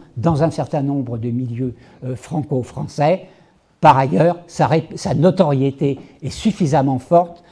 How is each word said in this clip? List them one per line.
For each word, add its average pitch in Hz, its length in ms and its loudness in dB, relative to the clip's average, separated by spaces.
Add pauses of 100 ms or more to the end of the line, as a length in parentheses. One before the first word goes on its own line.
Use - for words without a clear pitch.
(160)
dans 147 260 0
un 160 80 2
certain 143 320 -4
nombre 135 360 -4
de 117 120 -6
milieux, 120 440 -6 (300)
euh, 127 120 -8
franco-français. 151 1080 -4 (540)
Par 143 180 8
ailleurs, 165 480 2
sa - 200 -2
ré-, 156 280 0
sa 185 200 -6
notoriété 139 840 2 (240)
est 139 80 -8
suffisamment 139 680 0
forte 175 540 0